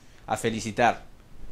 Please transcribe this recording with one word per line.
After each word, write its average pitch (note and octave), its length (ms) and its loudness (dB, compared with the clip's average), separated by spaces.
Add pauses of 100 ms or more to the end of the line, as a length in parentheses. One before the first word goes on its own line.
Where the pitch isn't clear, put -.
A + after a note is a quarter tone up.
(260)
a A2+ 120 -2
felicitar. A2 680 2 (480)